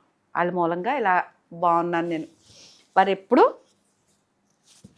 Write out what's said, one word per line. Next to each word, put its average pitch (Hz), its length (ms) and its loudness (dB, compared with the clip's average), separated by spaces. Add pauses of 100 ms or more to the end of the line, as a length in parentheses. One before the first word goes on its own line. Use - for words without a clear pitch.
(360)
వాళ్ళ 175 240 -2
మూలంగా 175 320 -2 (100)
ఇలా 190 140 2 (480)
బాగున్నాను 170 500 0
నేను. 156 140 -8 (680)
మరి 196 220 4
ఎప్పుడు 277 260 2 (1500)